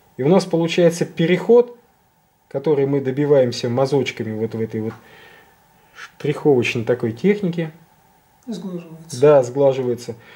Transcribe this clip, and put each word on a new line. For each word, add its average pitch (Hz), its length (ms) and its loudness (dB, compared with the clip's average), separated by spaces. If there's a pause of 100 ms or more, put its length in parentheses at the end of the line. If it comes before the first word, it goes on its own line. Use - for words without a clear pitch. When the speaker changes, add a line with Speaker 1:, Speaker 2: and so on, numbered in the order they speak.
(180)
Speaker 1:
И 127 40 -6
у 139 60 2
нас 185 160 4
получается 170 640 0
переход, 180 720 2 (720)
который 139 360 0
мы 139 160 0
добиваемся 127 720 0
мазочками 127 680 -2
вот 110 160 -4
в 113 60 -6
этой 110 220 -6
вот 110 100 -6 (1000)
штриховочной 127 920 -2
такой 120 280 -2
технике. 170 600 -2 (760)
Speaker 2:
Сглаживается. 170 720 -12
Speaker 1:
Да, 143 220 6
сглаживается. 123 760 -2 (200)